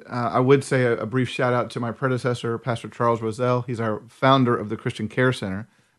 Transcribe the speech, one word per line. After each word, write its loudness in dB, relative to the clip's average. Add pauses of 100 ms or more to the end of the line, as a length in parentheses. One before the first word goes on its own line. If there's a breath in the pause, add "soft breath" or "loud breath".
uh, -4
I 2
would 6
say 0
a, 2
a -4
brief -2
shout 0
out 0
to -8
my -4
predecessor, -2
Pastor -6
Charles 0
Roselle. 0
He's -6
our -2
founder 4
of -4
the -6
Christian -6
Care 2
Center. -6 (300)